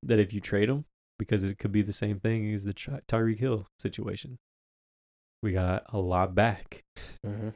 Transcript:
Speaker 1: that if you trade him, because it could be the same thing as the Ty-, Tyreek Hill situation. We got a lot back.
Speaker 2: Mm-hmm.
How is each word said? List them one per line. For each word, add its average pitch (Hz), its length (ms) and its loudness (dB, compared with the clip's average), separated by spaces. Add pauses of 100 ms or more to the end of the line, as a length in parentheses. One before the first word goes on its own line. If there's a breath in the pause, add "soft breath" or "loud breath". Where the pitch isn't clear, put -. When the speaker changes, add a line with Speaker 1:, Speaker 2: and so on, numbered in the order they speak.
Speaker 1:
that 117 160 6
if 101 140 4
you 101 80 -4
trade 104 260 2
him, 143 160 0 (340)
because 104 280 0
it 98 120 -2
could - 140 -2
be 104 100 6
the 101 120 -2
same 104 260 -2
thing 110 340 0
as 98 120 -4
the 101 80 -2
Ty-, - 340 -8
Tyreek 113 320 2
Hill 113 260 0 (140)
situation. 101 580 -6 (1040)
We 104 120 0
got 92 340 2
a 107 120 -2
lot 90 360 2
back. 104 480 0 (420 loud breath)
Speaker 2:
Mm-hmm. 104 300 -6